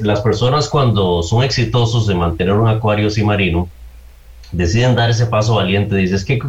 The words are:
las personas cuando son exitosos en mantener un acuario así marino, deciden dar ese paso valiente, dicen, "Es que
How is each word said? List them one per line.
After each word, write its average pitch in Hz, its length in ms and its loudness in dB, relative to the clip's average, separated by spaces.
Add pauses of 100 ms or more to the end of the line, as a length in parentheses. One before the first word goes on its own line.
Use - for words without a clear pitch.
las 104 180 0
personas 127 480 0
cuando 95 540 0
son 113 200 0
exitosos 117 680 0
en 90 80 0
mantener 87 340 -2
un 113 160 2
acuario 107 400 0
así 107 160 -2
marino, 95 460 0 (840)
deciden 113 440 2
dar 113 140 2
ese 117 160 2
paso - 280 0
valiente, 98 400 0
dicen, 95 220 2
"Es 95 80 -4
que 127 240 -2